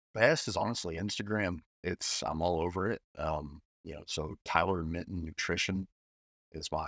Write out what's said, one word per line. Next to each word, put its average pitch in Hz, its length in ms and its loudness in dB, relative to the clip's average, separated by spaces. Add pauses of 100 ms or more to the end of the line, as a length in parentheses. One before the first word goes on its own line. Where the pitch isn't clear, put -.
(140)
best 123 360 6
is 92 80 0
honestly 87 400 0
Instagram. 101 640 0 (220)
It's, - 460 -2
I'm 78 140 0
all 85 180 4
over 90 320 0
it. 104 100 -4 (160)
Um, 73 440 -4 (240)
you 80 80 -8
know, 73 120 -12
so 76 380 -4
Tyler 85 400 2
Minton 85 400 -4
Nutrition 90 640 -2 (640)
is 78 220 -10
my 78 140 -2